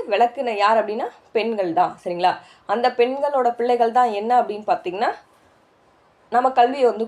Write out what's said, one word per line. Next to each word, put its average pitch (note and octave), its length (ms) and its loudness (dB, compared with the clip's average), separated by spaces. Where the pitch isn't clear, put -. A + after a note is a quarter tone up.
விளக்குன A#3 400 0
யார் A3 180 4
அப்படின்னா A3 260 -4
பெண்கள் G#3 440 -2
தான், F3 140 0
சரிங்களா? F3 280 -2
அந்த A#3+ 140 0
பெண்களோட C4 480 0
பிள்ளைகள் A#3 400 0
தான் B3 220 4
என்ன A3+ 120 -2
அப்படின்னு G#3+ 280 -6
பாத்தீங்கன்னா F#3 400 -2
நம்ம B3+ 120 4
கல்வியை B3+ 320 2
வந்து G#3+ 160 -6